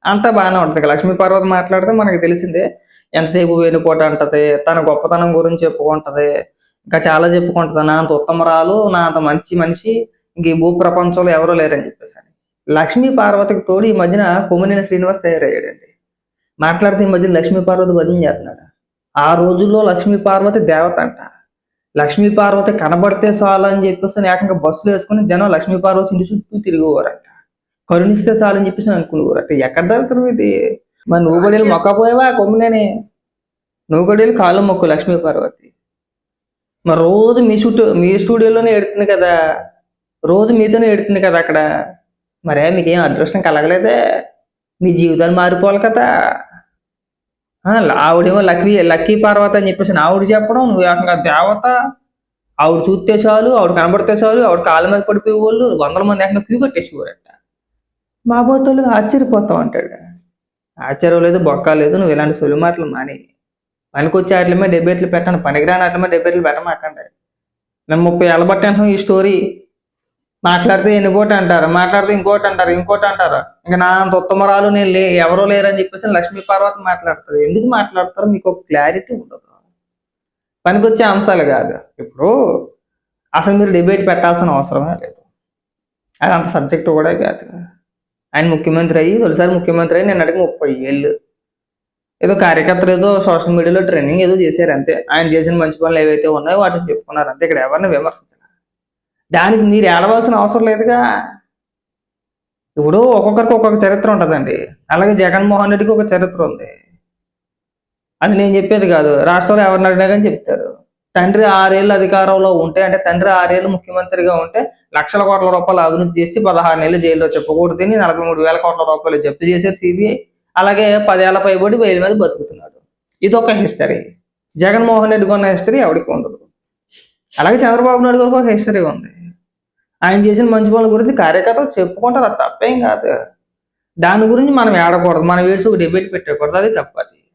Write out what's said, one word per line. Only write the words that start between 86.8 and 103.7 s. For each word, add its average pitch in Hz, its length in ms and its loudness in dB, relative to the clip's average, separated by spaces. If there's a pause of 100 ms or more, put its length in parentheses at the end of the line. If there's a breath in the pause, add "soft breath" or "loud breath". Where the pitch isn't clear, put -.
కూడా 156 240 0
కాదు. - 500 -6 (720)
ఆయన 156 120 0
ముఖ్యమంత్రి 165 520 0
అయ్యి, 180 200 0
తొలిసారి 175 320 0
ముఖ్యమంత్రి 170 460 0
అయ్యి 196 100 0
నిన్నటికి 170 300 0
ముప్పై 156 340 -2
ఏళ్ళు. 139 480 -4 (1000)
ఏదో 185 140 2
కార్యకర్తలు 180 560 0
ఏదో 190 300 2
సోషల్ 175 340 0
మీడియాలో 170 260 2
ట్రెండింగ్ 165 400 0
ఏదో 185 140 2
చేశారు 170 360 0
అంతే. 139 400 -4
ఆయన 160 220 0
చేసిన 160 220 0
మంచి 156 280 -2
పనులు 165 160 0
ఏవైతే 151 280 0
ఉన్నాయో 156 320 0
వాటిని 175 300 -2
చెప్పుకున్నారు 147 400 -6
అంతే. 135 160 -6
ఇక్కడ 151 140 -2
ఎవరిని 147 280 -2
విమర్శించాలి, - 500 -6 (960)
దానికి 202 300 2
మీరు 208 220 2
ఏడవలసిన 220 500 2
అవసరం 208 300 0
లేదుగా. 220 640 -2 (1500)
ఇప్పుడు 151 200 0
ఒక్కొక్కరికి 226 560 2
ఒక్కొక్క 214 320 2